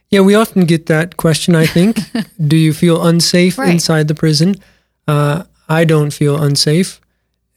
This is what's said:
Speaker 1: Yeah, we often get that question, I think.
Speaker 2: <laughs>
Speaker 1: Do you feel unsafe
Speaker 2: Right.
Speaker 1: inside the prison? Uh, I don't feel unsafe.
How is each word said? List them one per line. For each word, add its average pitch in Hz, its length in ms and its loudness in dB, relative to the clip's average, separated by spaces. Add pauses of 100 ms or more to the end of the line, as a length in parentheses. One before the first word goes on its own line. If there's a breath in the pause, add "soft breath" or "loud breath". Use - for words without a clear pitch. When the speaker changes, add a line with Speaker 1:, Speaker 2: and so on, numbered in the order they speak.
(100)
Speaker 1:
Yeah, 196 100 4
we 196 140 4
often 208 320 0
get 160 200 0
that 165 300 -2
question, 170 400 0
I 160 100 2
think. 196 320 0 (220)
Speaker 2:
<laughs> 170 260 -6
Speaker 1:
Do 151 100 2
you 156 160 2
feel 170 340 0
unsafe 175 520 0
Speaker 2:
Right. 269 120 0
Speaker 1:
inside 160 380 0
the 156 60 -4
prison? 160 420 0 (520 soft breath)
Uh, 147 360 -2 (240)
I 160 160 0
don't 151 280 0
feel 143 280 -2
unsafe. 151 600 -2 (560)